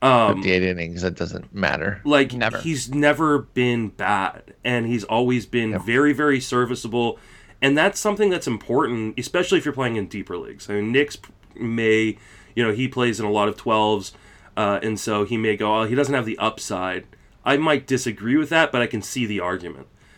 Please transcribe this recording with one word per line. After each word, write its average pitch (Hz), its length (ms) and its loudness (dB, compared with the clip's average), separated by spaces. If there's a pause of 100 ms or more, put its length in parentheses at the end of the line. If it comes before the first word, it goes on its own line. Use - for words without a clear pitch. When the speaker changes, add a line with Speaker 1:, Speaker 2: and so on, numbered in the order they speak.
Speaker 1:
um, 117 360 6
Speaker 2:
Fifty-eight 92 260 2
innings, 87 400 -4
that 87 140 -2
doesn't - 360 -8
matter. 92 520 -2
Speaker 1:
like, 139 280 4
Speaker 3:
Never. 117 260 -2
Speaker 1:
he's 147 300 -4
never 147 500 2
been 120 500 -2
bad, 95 680 -4 (100)
and 120 220 0
he's 117 180 -2
always 120 400 0
been 113 280 -2
Speaker 2:
Yep. 95 100 -4
Speaker 1:
very, 135 300 4
very 143 280 2
serviceable. 120 800 -2 (420)
And 139 160 4
that's 190 220 2
something 208 320 2
that's 175 160 -2
important, 117 720 -2
especially 180 400 0
if - 60 -2
you're 147 100 -4
playing 123 220 -2
in 98 100 -4
deeper 92 300 -10
leagues. - 340 -12
I 104 40 -2
mean, 107 180 -2
Nick's 143 240 0
p-, - 160 -20 (240)
may, 113 600 2 (380)
you 120 80 0
know, 110 100 2
he 127 140 -2
plays 123 320 0
in 110 80 -2
a 104 60 0
lot 104 160 2
of 104 80 -4
twelves, 107 560 2 (440)
uh, 101 240 0
and 107 180 -4
so 104 260 -2
he 113 120 -2
may 110 200 0
go, 107 240 0
"Oh, 110 40 0
he 113 120 -2
doesn't 139 180 2
have 123 100 0
the 110 140 -6
upside." 92 680 -4 (400)
I 135 120 4
might 151 280 2
disagree 120 520 -2
with 156 140 0
that, 160 200 2
but 123 100 0
I 117 60 0
can 110 160 -6
see 123 240 -4
the 101 140 -4
argument. 87 480 -6 (300)